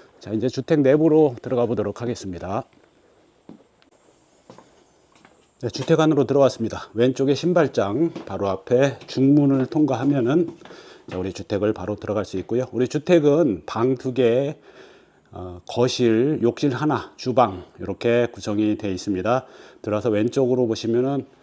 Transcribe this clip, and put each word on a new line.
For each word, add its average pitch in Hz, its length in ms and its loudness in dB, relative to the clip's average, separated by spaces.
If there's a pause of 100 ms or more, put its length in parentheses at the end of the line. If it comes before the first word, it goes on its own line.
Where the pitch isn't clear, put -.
(200)
자, 98 120 -14
이제 110 180 -2
주택 147 320 0
내부로 151 600 4
들어가 120 240 -2
보도록 104 360 -4
하겠습니다. 98 640 -8 (3000)
네, 120 80 -4
주택 151 300 0
안으로 151 260 4
들어왔습니다. 123 680 2
왼쪽에 131 400 2
신발장, 147 760 0 (140)
바로 98 220 -4
앞에 123 600 0
중문을 135 580 4
통과하면은, 139 880 0 (540)
자, 92 80 -8
우리 92 160 -4
주택을 104 400 -2
바로 101 220 -8
들어갈 104 300 -4
수 - 120 -8
있고요. 117 340 -4
우리 120 160 0
주택은 147 800 2
방 123 300 0
두 127 180 -6
개, 131 420 2 (760)
어, 90 360 -14
거실, 123 760 0
욕실 123 320 0
하나, 135 420 -4
주방 107 480 0 (140)
이렇게 117 520 0
구성이 104 460 -2
되어 101 140 -6
있습니다. 101 540 -2 (360)
들어와서 107 280 -4
왼쪽으로 120 580 0
보시면은 120 580 -2 (180)